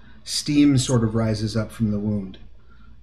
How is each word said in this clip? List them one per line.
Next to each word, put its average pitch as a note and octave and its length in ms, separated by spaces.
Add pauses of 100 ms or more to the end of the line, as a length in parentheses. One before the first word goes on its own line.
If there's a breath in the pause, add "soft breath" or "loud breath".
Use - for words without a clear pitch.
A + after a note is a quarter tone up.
(240 soft breath)
steam D3 540
sort A#2+ 260
of G#2+ 120
rises A2 420
up G#2+ 140
from A2 200
the G#2 80
wound. G2+ 380 (640 soft breath)